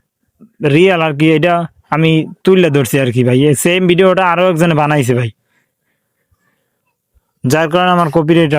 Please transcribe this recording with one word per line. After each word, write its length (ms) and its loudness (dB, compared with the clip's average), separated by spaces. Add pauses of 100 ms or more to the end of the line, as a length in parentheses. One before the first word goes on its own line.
(760)
রিয়েল 320 2
আর 120 -4
কি, 80 0 (120)
এটা 160 0 (400)
আমি 160 0 (320)
তুলে 340 2
ধরছি 280 -2
আর 100 -4
কি 140 0
ভাই। 100 2 (100)
এই 140 2
সেম 180 0 (100)
ভিডিওটা 420 2
আরও 200 -2
একজনে 280 0
বানাইছে 380 0
ভাই, 120 -4 (2250)
যার 280 0
কারণে 240 0
আমার 200 0
কপিরাইট 420 0